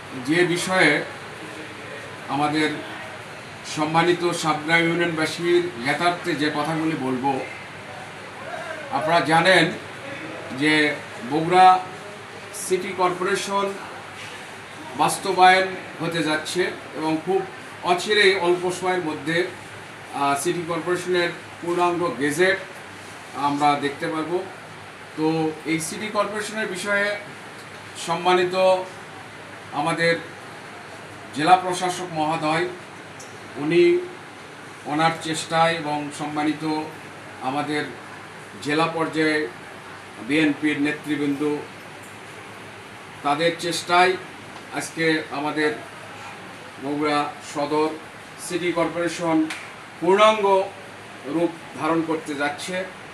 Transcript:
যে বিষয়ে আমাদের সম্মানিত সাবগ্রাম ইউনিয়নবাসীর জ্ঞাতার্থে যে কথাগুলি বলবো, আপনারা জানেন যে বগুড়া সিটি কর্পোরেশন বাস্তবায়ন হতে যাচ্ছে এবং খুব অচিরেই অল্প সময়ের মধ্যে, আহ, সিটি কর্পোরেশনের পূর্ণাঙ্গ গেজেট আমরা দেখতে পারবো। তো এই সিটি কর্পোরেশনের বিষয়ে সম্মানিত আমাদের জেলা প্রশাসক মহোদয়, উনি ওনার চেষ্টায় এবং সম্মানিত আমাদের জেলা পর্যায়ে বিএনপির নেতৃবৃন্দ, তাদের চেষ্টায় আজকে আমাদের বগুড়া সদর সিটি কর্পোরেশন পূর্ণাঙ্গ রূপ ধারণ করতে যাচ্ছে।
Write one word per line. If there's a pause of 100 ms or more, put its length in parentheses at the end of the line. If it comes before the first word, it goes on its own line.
(280)
যে (140)
বিষয়ে (1400)
আমাদের (1080)
সম্মানিত (200)
সাবগ্রাম
ইউনিয়নবাসীর (220)
জ্ঞাতার্থে (100)
যে (100)
কথাগুলি (100)
বলবো, (1600)
আপনারা (120)
জানেন (960)
যে (560)
বগুড়া (960)
সিটি (100)
কর্পোরেশন (1300)
বাস্তবায়ন (320)
হতে
যাচ্ছে (360)
এবং (120)
খুব (500)
অচিরেই (140)
অল্প (160)
সময়ের
মধ্যে, (760)
আহ,
সিটি
কর্পোরেশনের (300)
পূর্ণাঙ্গ (180)
গেজেট (840)
আমরা (160)
দেখতে
পারবো। (800)
তো (440)
এই
সিটি
কর্পোরেশনের
বিষয়ে (1000)
সম্মানিত (1300)
আমাদের (1200)
জেলা
প্রশাসক (100)
মহোদয়, (880)
উনি (1120)
ওনার (120)
চেষ্টায়
এবং (200)
সম্মানিত (840)
আমাদের (800)
জেলা
পর্যায়ে (800)
বিএনপির
নেতৃবৃন্দ, (1800)
তাদের (120)
চেষ্টায় (640)
আজকে (320)
আমাদের (1120)
বগুড়া (340)
সদর (580)
সিটি
কর্পোরেশন (640)
পূর্ণাঙ্গ (880)
রূপ (280)
ধারণ
করতে
যাচ্ছে। (380)